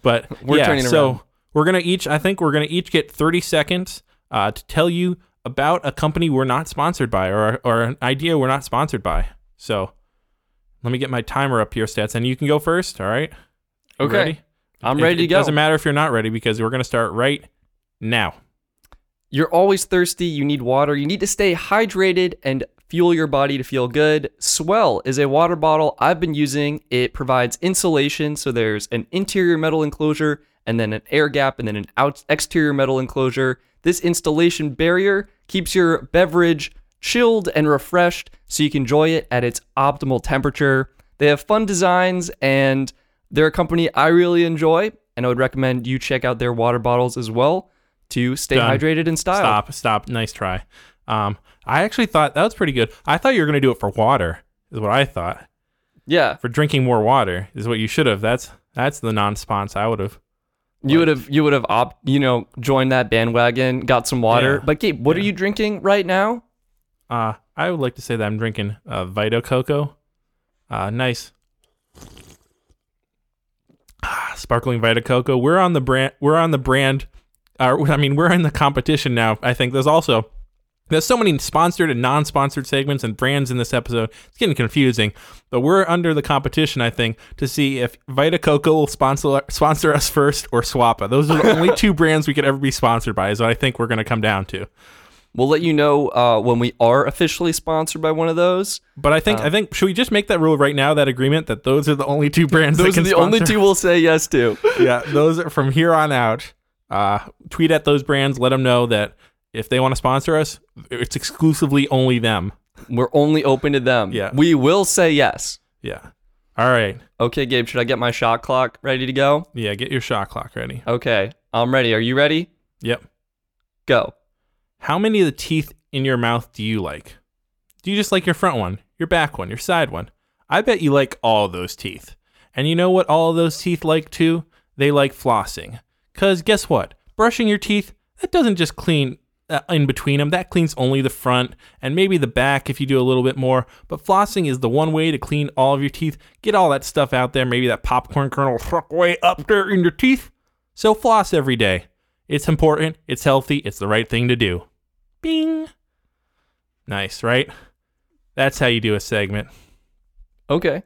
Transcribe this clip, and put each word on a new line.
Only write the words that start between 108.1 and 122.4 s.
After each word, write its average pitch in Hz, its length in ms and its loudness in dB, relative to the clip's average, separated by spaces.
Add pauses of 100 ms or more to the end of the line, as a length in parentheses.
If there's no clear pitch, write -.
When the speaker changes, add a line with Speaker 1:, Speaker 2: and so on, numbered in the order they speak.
Speaker 1:
let 127 140 2
'em 131 100 0
know 123 240 4
that 107 300 -2 (380)
if 110 160 -6
they 127 100 0
wanna 131 160 0
sponsor 139 400 0
us, 156 240 -2 (300)
it's 123 260 -6
exclusively 143 720 0
only 131 300 2
them. 107 340 -2 (380)
Speaker 2:
We're 120 240 0
only 151 280 4
open 139 300 0
to 139 80 0
them. 120 320 0
Speaker 1:
Yeah. 104 220 -4
Speaker 2:
We 156 200 4
will 160 300 4
say 170 280 2
yes. - 480 0 (200)
Speaker 1:
Yeah. - 200 -12 (580)
All 117 120 2
right. 110 280 0 (200)
Speaker 2:
Okay, 123 280 -2
Gabe, 120 220 0
should 127 120 -4
I 120 40 0
get 123 140 -2
my 120 120 0
shot 117 320 0
clock 127 400 -2
ready 131 240 -4
to 131 80 -6
go? 143 400 2
Speaker 1:
Yeah, 110 200 -4
get 117 160 -8
your 127 120 -2
shot 104 260 -4
clock - 280 -12
ready. 123 300 -10
Speaker 2:
Okay, 117 460 -2 (220)
I'm 120 180 0
ready. 123 220 2
Are 107 60 0
you 117 140 -2
ready? 151 360 0 (320)